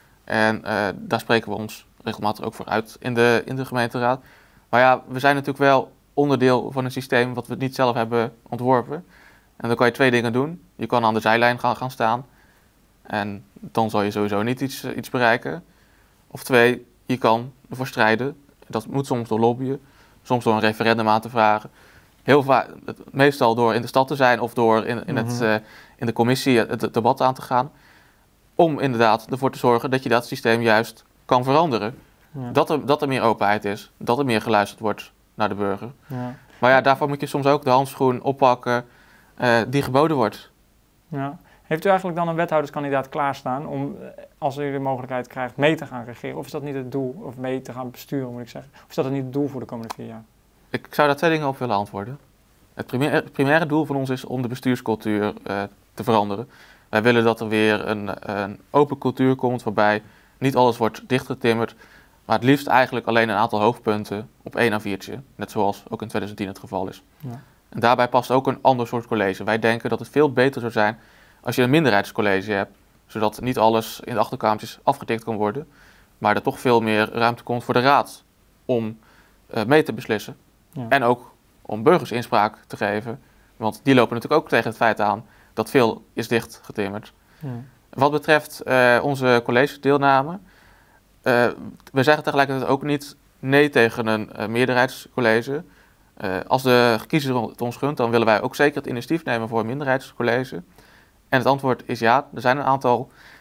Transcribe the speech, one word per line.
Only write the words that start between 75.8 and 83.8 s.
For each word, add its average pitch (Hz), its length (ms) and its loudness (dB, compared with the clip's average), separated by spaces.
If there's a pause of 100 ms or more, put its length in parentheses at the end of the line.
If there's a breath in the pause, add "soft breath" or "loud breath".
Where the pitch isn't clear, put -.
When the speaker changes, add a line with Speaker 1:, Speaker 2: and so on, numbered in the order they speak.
Speaker 1:
maar 104 180 2
er 101 60 -4
toch - 180 -4
veel 120 220 4
meer 110 320 0
ruimte 117 300 0
komt 120 200 -6
voor 123 100 -4
de 123 80 4
raad 131 420 2 (420)
om, 113 340 -2 (480 soft breath)
eh, 113 180 -4
mee 151 180 6
te 139 100 -6
beslissen. 110 440 -6 (340)
Speaker 2:
Ja. 127 180 -10
Speaker 1:
En 135 140 2
ook 123 280 0 (300)
om 110 220 -8
burgers 156 280 2
inspraak 110 460 0 (100)
te 117 100 -14
geven, 107 420 -4 (380 soft breath)
want 110 260 -4